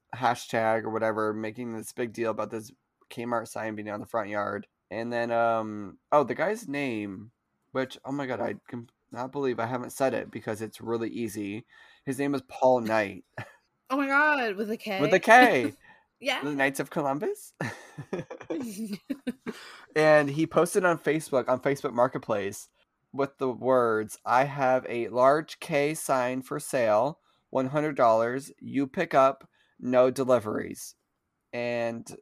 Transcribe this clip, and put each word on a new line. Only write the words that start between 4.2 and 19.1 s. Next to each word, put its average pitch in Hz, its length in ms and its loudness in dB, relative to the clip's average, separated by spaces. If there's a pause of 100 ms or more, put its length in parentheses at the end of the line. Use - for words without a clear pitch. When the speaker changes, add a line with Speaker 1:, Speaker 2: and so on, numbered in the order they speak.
Speaker 1:
yard. 101 380 -4 (240)
And 117 200 -6
then, 117 200 -2
um, 110 680 0 (140)
oh, 147 140 6
the 120 100 -4
guy's 175 320 -4
name, 110 640 -6 (400)
which, 131 320 -6
oh 131 80 -10
my 143 140 -4
God, 120 160 -4
I 107 140 -4 (120)
can 120 220 -12 (220)
not 127 200 -8
believe 131 280 -2
I 117 80 -2
haven't 120 260 -6
said 131 200 0
it 107 180 -4
because 110 300 -6
it's 110 200 -10
really 113 280 -2
easy. 107 560 -6 (400)
His 135 140 -4
name 143 160 0
is 131 120 -4
Paul 127 340 4
Knight. 107 420 -2 (140)
<laughs> - 80 -10 (420)
Speaker 2:
Oh 262 100 -2
my 277 100 -2
God, 277 480 2
with 208 160 -6
a 233 60 -6
K? 196 220 -6
Speaker 1:
With - 140 0
a 185 60 6
K. 220 520 8 (260)
Speaker 2:
<laughs> - 220 -20
Yeah. 262 240 -4
Speaker 1:
The 143 120 -4
Knights 139 240 2
of 147 100 -4
Columbus. 156 640 -4 (480)
<laughs> - 480 -10
Speaker 2:
<laughs> - 0 - (1500)